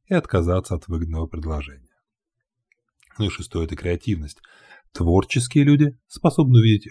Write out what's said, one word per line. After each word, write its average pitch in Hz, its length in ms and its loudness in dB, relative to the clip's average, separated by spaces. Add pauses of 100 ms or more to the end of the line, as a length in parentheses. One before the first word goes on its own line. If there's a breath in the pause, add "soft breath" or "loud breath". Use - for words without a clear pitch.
и 190 80 -4
отказаться 90 600 -2
от - 120 -14
выгодного 82 380 -6
предложения. 76 680 -10 (1200)
Ну 107 80 0
и - 20 -2
шестое — 85 380 -6
это - 100 -10
креативность. 90 640 -6 (540 loud breath)
Творческие 98 720 2
люди 147 420 2
способны 131 540 4
увидеть 110 300 2